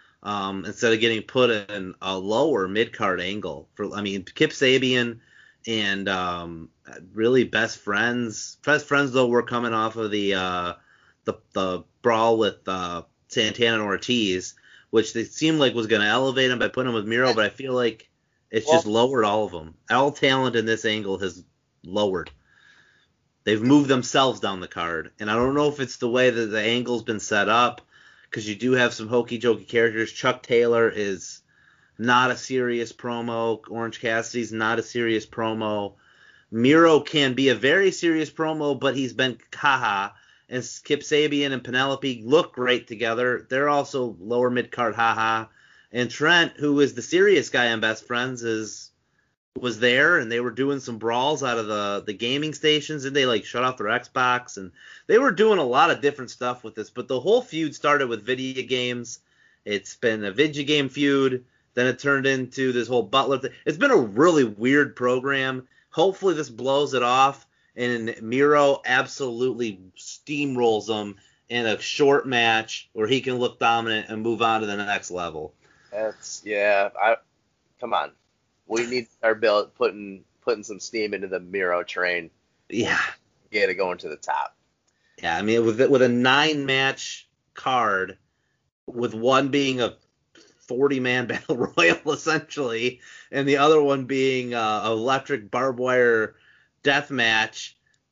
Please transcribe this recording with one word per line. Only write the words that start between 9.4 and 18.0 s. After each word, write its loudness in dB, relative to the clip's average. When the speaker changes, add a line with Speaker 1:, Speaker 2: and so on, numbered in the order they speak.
Speaker 1:
coming -4
off -2
of -4
the, 0
uh, -2
the, -4
the -4
brawl 4
with, -2
uh, -6
Santana 0
and 0
Ortiz, -2
which 2
they -4
seemed -2
like 4
was -2
gonna 2
elevate 2
him -2
by -2
putting -4
him -2
with -2
Miro, 2
but 2
I 0
feel -8
like -2